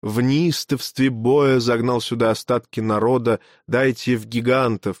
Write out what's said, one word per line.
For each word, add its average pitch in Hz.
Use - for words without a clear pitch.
в 107
неистовстве 135
боя 131
загнал 120
сюда 117
остатки -
народа, 110
дайте 127
в 107
гигантов 117